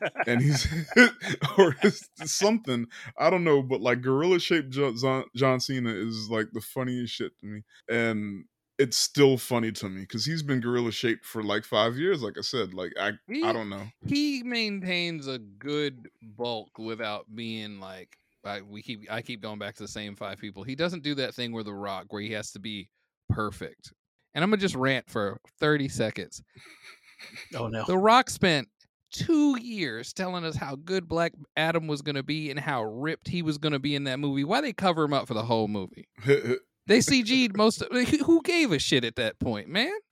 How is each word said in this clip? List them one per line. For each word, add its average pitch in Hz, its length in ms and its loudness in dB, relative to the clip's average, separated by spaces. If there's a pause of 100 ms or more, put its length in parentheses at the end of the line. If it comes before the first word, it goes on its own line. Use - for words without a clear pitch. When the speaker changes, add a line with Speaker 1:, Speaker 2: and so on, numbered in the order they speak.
(260)
Speaker 1:
And 120 160 4
he's, 143 240 4 (300)
<laughs> - 640 2
or 175 260 8
it's - 240 2 (160)
something, 160 640 0 (300)
I 151 120 4
don't 180 140 4
know, 147 200 6
but, 131 180 -2
like, 123 200 2
gorilla 147 380 4
shaped 156 320 0
Jo-, 135 240 0
Zon-, 131 300 0 (100)
John 131 240 4
Cena 123 320 -2
is, 110 380 -4
like, 110 240 0
the 110 80 -6
funniest 127 520 -6
shit - 260 -8
to - 60 -18
me. 104 180 -12 (260)
And 107 560 -2 (340)
it's 131 180 2
still 135 400 6
funny 113 340 0
to 104 180 -6
me 95 160 -10
'cause 107 200 -6
he's 160 180 -4
been 139 180 0
gorilla 120 300 0
shaped 113 340 -2
for, 113 180 -8
like, 104 220 0
five 117 320 2
years. 165 260 0
Like 101 140 -6
I 85 40 -8
said, 98 320 -4
like, 92 260 -8
I, 104 140 0 (140)
Speaker 2:
He, 277 160 -4
Speaker 1:
I - 100 0
don't 113 160 -4
know. 147 180 -10 (180)
Speaker 2:
he 285 380 -2
maintains 185 840 -4
a 131 120 -6
good 131 680 -6 (120)
bulk 113 560 -8
without 110 580 -6
being, 110 440 -10
like, 95 380 -18 (260)
I, 101 180 -8
we 101 200 -16
keep, 104 300 -12
I 113 100 -4
keep 113 200 -12
going 107 180 -10
back 104 160 -8
to - 80 -16
the 101 40 -12
same 104 280 -10
five 101 240 -10
people. 98 240 -12
He 131 120 -10
doesn't 165 280 -4
do 147 120 -4
that 131 200 -4
thing 120 180 -6
where 113 100 -6
The 104 100 -8
Rock, 98 380 -8
where 104 100 -6
he 107 120 -8
has 107 200 -8
to 104 60 -16
be 101 300 -10 (400)
perfect. - 640 -6 (400)
And 147 100 -2
I'm 190 60 4
gonna 214 100 4
just 190 160 0
rant 131 340 0
for 104 300 -2 (200)
thirty 151 280 2
seconds. 107 540 -4 (1120)
Speaker 3:
Oh, 117 120 -4
no. 110 180 -4
Speaker 2:
The 185 120 2
Rock 226 320 6
spent 156 400 2 (420)
two 294 480 2
years 170 540 -6
telling 180 300 -4
us 160 120 -4
how 151 200 -6
good 175 320 -4
Black 165 260 0 (220)
Adam 160 320 2
was 147 140 -2
gonna 143 220 -4
be 151 260 -4
and 139 100 -6
how 139 240 -2
ripped 127 440 -6
he 175 140 -2
was 156 160 0
gonna 147 220 0
be 143 160 0
in 139 100 -2
that 131 140 -2
movie. 139 240 0
Why 208 180 2
they 285 120 -4
cover 170 300 2
him 147 100 2
up 135 140 0
for 123 60 -6
the 110 100 -2
whole 113 240 2
movie? 101 400 -6 (100)
Speaker 1:
<laughs> 123 400 2 (300)
Speaker 2:
They 214 140 8
C 262 220 4
G'd 233 340 2
most 220 240 4
of, - 100 -4
who, 247 120 2 (220)
who 330 180 6
gave 330 280 2
a 143 80 4
shit 123 260 2
at 113 120 -6
that 110 220 -2
point, 104 300 -2
man? 220 220 0 (200)